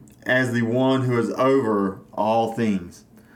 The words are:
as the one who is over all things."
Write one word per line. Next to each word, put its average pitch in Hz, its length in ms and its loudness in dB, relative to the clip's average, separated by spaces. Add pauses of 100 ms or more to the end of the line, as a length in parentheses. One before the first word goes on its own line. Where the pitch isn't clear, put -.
(260)
as 127 280 0
the 120 80 0
one 131 400 0
who 123 180 0
is 104 120 0
over 110 680 0 (140)
all 113 400 0
things." 98 500 -4 (320)